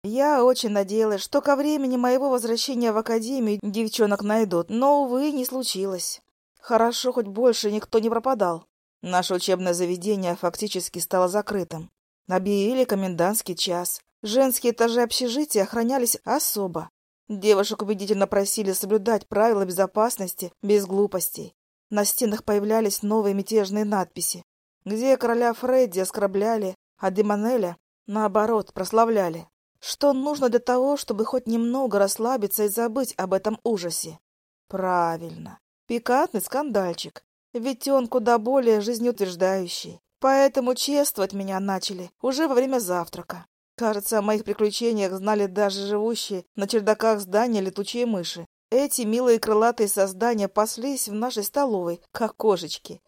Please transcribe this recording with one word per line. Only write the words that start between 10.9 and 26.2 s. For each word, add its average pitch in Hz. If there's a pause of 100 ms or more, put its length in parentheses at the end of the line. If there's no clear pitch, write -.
стало 180
закрытым. 185 (380)
Объявили 202
комендантский 190
час. 175 (220)
Женские 247
этажи 233
общежития 240
охранялись 233
особо. 190 (400)
Девушек 208
убедительно 196
просили 196
соблюдать 202
правила 208
безопасности 190 (120)
без 202
глупостей. - (360)
На 208
стенах 214
появлялись 208
новые 208
мятежные 202
надписи, 185 (420)
где 233
короля 233
Фредди 247
оскорбляли, 202 (240)